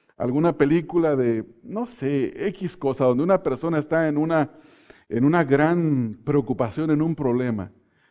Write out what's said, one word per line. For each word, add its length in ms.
alguna 400
película 580
de, 300
no 240
sé, 640
X 260
cosa, 300
donde 180
una 200
persona 360
está 280
en 100
una, 340
en 140
una 200
gran 800
preocupación, 680
en 120
un 140
problema. 560